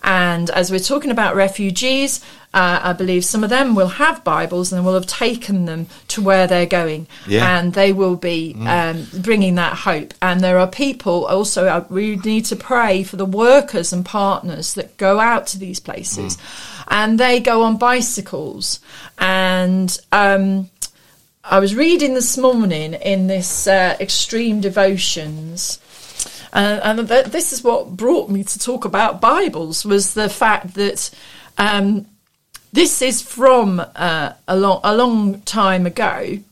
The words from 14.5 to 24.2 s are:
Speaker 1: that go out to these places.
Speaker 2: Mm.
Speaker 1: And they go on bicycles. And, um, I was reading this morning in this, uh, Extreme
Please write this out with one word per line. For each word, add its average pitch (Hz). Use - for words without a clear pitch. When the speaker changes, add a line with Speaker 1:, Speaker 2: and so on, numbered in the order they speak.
Speaker 1:
that -
go 196
out 226
to 196
these 185
places. -
Speaker 2:
Mm. -
Speaker 1:
And 220
they 247
go 233
on 226
bicycles. 220
And, 185
um, 196
I 196
was 196
reading 294
this 254
morning 190
in 190
this, 185
uh, 190
Extreme 214